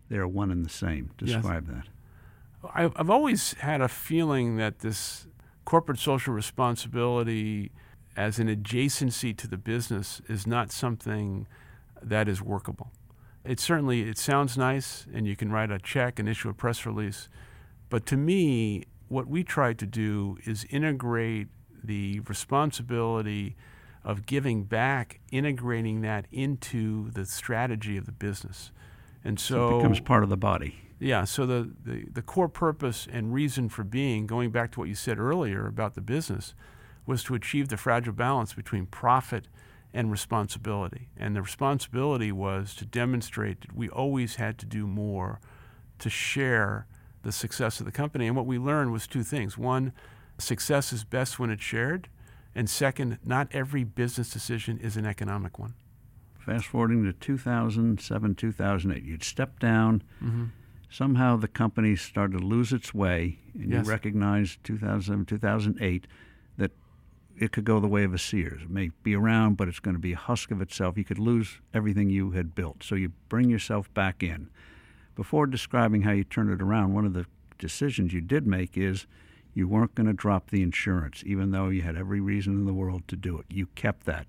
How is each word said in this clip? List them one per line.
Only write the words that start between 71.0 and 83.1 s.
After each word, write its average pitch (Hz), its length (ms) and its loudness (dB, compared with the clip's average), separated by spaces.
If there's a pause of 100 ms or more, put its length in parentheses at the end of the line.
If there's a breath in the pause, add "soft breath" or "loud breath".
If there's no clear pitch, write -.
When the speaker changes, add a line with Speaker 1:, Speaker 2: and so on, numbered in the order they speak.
Speaker 1:
could - 120 -4
lose 113 420 2 (140)
everything 104 380 4
you 95 200 2
had 90 220 -2
built. 82 300 -4
So - 100 -4
you 92 200 0 (160)
bring 123 200 6
yourself 107 460 0
back 95 260 0
in. 85 280 -4 (640 loud breath)
Before 147 320 2
describing 117 560 2
how 104 80 4
you 98 120 4
turned 104 280 0
it 92 100 0
around, 98 320 4
one 104 120 2
of 98 80 0
the 90 120 -2 (320)
decisions 95 560 0
you 87 80 0
did 131 240 2
make 92 320 0
is 95 300 0 (480 soft breath)
you 92 120 2
weren't 107 260 2
gonna 110 200 4
drop 98 360 2
the 98 140 4
insurance, 85 640 0
even 98 240 0
though 95 180 0
you 92 140 0
had 82 120 -2
every 95 240 -2
reason 98 340 0
in 101 120 2
the 98 80 0
world 92 340 -2
to - 80 -6